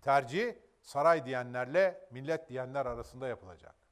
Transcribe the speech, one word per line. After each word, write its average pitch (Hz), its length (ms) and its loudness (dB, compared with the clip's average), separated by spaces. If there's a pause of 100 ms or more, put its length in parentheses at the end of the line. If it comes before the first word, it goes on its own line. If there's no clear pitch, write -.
Tercih 139 520 2 (280)
saray 156 420 4
diyenlerle 127 840 -2
millet 151 380 -6
diyenler 127 380 -6
arasında 123 420 -8
yapılacak. 95 460 -12 (180)